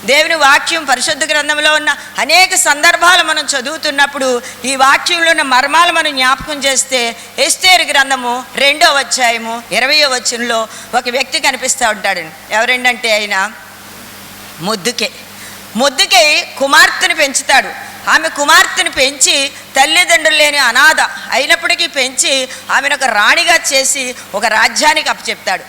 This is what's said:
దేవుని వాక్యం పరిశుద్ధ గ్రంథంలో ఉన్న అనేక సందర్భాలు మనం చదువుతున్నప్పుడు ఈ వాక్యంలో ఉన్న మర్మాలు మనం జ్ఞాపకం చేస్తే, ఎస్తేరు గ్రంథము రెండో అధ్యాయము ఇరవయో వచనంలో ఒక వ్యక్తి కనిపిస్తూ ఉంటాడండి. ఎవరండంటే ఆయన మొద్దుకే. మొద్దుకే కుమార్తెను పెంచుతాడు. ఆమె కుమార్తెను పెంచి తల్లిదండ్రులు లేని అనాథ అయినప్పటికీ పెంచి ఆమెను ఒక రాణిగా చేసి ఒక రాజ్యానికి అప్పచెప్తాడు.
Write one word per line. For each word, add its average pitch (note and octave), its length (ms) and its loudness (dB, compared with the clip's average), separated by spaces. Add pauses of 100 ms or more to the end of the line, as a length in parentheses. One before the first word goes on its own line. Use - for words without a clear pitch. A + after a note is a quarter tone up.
దేవుని D#4 320 2
వాక్యం D4+ 500 2
పరిశుద్ధ C#4 460 -2
గ్రంథంలో D4+ 420 0
ఉన్న D4+ 220 0 (240)
అనేక F4 360 2
సందర్భాలు E4+ 680 4
మనం D#4 240 -2 (120)
చదువుతున్నప్పుడు C#4 800 -2 (240)
ఈ C4 100 -2
వాక్యంలో E4 560 2
ఉన్న D#4+ 100 2
మర్మాలు C#4+ 520 2
మనం D#4 180 0
జ్ఞాపకం C4+ 520 -2
చేస్తే, B3+ 520 -2 (240)
ఎస్తేరు E4+ 440 2
గ్రంథము C4 600 0 (120)
రెండో D4 320 2
అధ్యాయము A#3 840 -2
ఇరవయో C#4 380 2
వచనంలో A#3 580 -2 (260)
ఒక A#3+ 160 0
వ్యక్తి C4 300 -4
కనిపిస్తూ B3+ 500 0
ఉంటాడండి. F#3+ 640 -6
ఎవరండంటే A#3+ 600 0
ఆయన G#3 380 -2 (1080)
మొద్దుకే. G#3+ 520 -4 (640)
మొద్దుకే E4 840 2
కుమార్తెను E4+ 560 2
పెంచుతాడు. C4+ 760 -2 (180)
ఆమె D4+ 200 2
కుమార్తెను E4+ 640 2
పెంచి C#4 600 0 (300)
తల్లిదండ్రులు D#4 560 2
లేని D4 200 2
అనాథ C#4 440 4 (300)
అయినప్పటికీ E4 560 0
పెంచి C4 640 -2 (220)
ఆమెను C#4 240 0
ఒక C#4 80 -6
రాణిగా C#4 560 2 (140)
చేసి C4 420 -2 (200)
ఒక G#3 100 -2
రాజ్యానికి B3+ 640 2
అప్పచెప్తాడు. G3 600 -6